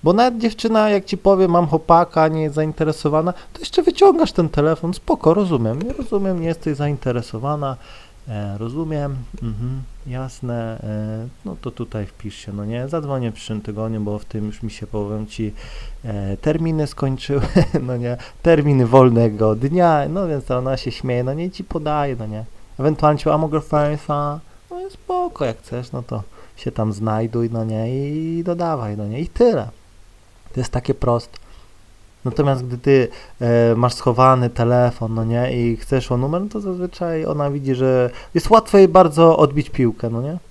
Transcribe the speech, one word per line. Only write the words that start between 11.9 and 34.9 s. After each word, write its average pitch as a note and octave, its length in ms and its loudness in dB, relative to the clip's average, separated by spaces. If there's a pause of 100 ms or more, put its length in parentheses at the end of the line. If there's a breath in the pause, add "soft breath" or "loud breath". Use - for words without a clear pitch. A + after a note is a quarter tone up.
wpisz - 300 -14
się, - 180 -14
no G#2 120 -8
nie? A#2+ 220 -6
Zadzwonię C#3 440 -4
w - 20 -10
przyszłym A2 280 -10
tygodniu, A2 400 -6
bo G#2 180 -6
w - 60 -14
tym G#2+ 200 -8
już G#2 180 -10
mi A2 80 -6
się, - 160 -12
powiem G#2+ 400 -6
ci, G#2+ 260 -8 (520 loud breath)
e, G2 320 -6
terminy D#3 500 -2
skończyły, C3+ 600 -2 (200)
<laughs> C3 200 -2
no B2+ 100 -4
nie? A#2+ 200 -4 (240 loud breath)
Terminy D3 440 4
wolnego A2+ 680 6
dnia”, D3 540 2
no F#3 180 -4
więc C#3+ 240 -4
ona B2+ 260 -2
się B2+ 140 -6
śmieje, B2 320 -4
no C3 100 -4
nie? D#3+ 120 -6
I F#3 60 -6
ci F#3+ 120 -12
podaje, D3+ 560 -4
no A2 80 -8
nie? G#2+ 180 -8 (340 soft breath)
Ewentualnie D3+ 400 2
ci: - 100 0
„A D#3 80 2
mogę D#3 220 0
Face'a?” D3 800 -2 (300 soft breath)
No F4+ 180 -10
i G4 40 -14
spoko, F4+ 540 -6
jak A2+ 120 -4
chcesz, B2 340 -10
no B2 120 -8
to A2 200 -8 (320 loud breath)
się - 160 -8
tam G#2+ 220 -2
znajduj, A2+ 580 -2
no A2+ 120 -4
nie? A#2 460 -4
I D#3+ 340 -4
dodawaj, D#3+ 540 -4
no G#2 100 -6
nie? A2 120 -6
I E3+ 80 -4
tyle. G3 400 2 (840)
To B2+ 60 -4
jest A#2+ 120 -4
takie B2 220 -2
proste. A#2+ 440 -2 (880 soft breath)
Natomiast C3 400 0
gdy B2 120 -8
ty, C3 300 4 (340 loud breath)
e, A#2 340 4
masz A#2+ 180 2
schowany B2+ 560 4
telefon, A#2+ 640 0